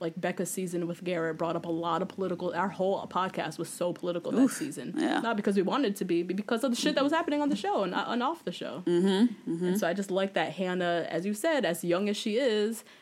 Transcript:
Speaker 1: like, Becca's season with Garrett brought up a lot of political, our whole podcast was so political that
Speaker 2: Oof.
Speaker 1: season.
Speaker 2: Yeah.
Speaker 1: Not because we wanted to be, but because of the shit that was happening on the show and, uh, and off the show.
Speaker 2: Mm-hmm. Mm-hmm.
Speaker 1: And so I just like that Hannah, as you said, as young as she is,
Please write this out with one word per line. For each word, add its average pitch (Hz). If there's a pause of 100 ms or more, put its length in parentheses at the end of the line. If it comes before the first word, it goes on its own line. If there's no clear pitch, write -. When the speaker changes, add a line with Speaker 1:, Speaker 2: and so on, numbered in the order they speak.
Speaker 1:
like, 165
Becca's 180
season 175
with 175
Garrett 165
brought 165
up 170
a 170
lot 165
of 190
political, 180
our 175
whole 185
podcast 180
was 165
so 175
political 175
that 208
Speaker 2:
Oof. 269
Speaker 1:
season. -
Speaker 2:
Yeah. -
Speaker 1:
Not 226
because 208
we 196
wanted 202
to 202
be, 175
but 190
because 226
of 254
the 240
shit 302
that 277
was 285
happening 294
on 294
the 277
show 339
and, 185
uh, 196
and 240
off 302
the 180
show. -
Speaker 2:
Mm-hmm. 190
Mm-hmm. 170
Speaker 1:
And 185
so 202
I 170
just 196
like 190
that 156
Hannah, 180
as 170
you 208
said, 277
as 170
young 180
as 208
she 208
is, 220 (200)